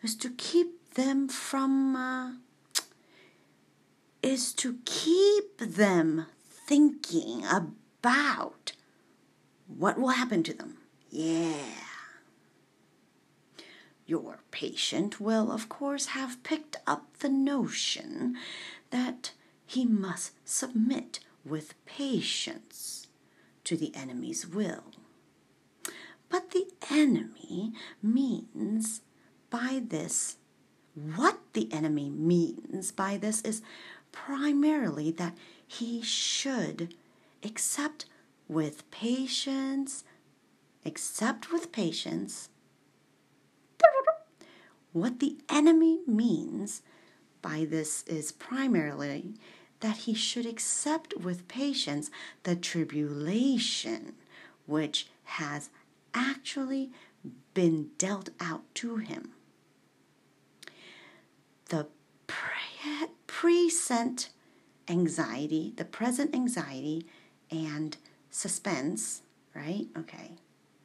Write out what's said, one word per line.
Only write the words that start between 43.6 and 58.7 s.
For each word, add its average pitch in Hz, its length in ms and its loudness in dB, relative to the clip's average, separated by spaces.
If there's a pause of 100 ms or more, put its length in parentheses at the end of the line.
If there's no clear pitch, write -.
What 220 280 0
the - 160 0 (120)
enemy 320 580 8
means 214 760 0 (600)
by 156 260 -2
this 160 380 -2
is 151 260 -4
primarily 160 1040 -2 (460)
that 220 180 -2
he 220 160 -2
should 233 320 -2
accept 294 720 -2
with 180 300 -4
patience 247 600 -2 (340)
the 175 120 2
tribulation 170 1600 0 (520)
which 151 420 -2 (160)
has 147 440 -8 (480)
actually 269 760 -2 (640)
been 160 440 4
dealt 190 320 -4 (100)
out 165 220 -6 (120)